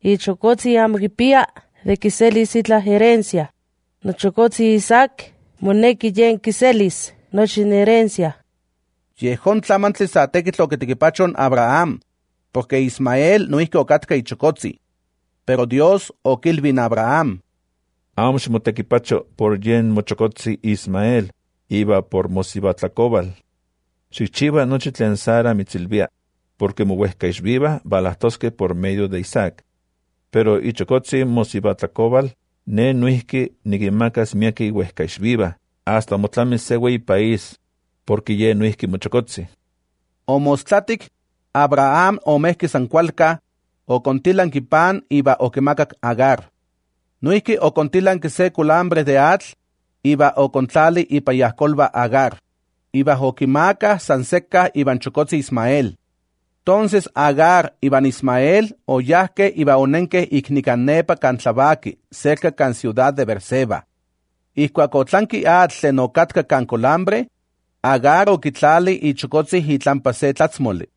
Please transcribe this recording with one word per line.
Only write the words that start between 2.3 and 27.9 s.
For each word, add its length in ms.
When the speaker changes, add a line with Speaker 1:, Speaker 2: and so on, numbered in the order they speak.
Speaker 1:
itla 240
herencia. 720
Nochokotzi 720
Isaac 360
moneki 540
yen 240
kiselis 760
nochi 280
in 120
herencia." 600
Speaker 2:
Yehon 400
tlamantli 460
sa 200
tekitl 340
okitikipachon 760
Abraham, 600
porque 260
Ismael 680
noihki 280
okatka 380
ichokotzi. 640
Pero 200
Dios 480
okilvin 560
Abraham: 600
Speaker 3:
"Amo 240
ximotekipacho 840
por 280
yen 260
mochokotzi 720
Ismael, 680
iba 320
por 280
mosivatlakoval. 960
Xikchiua 520
nochi 260
tlen 260
Sara 360
mitzilvia, 540
porque 280
mowehkaixviva 1000
balahtoskeh 680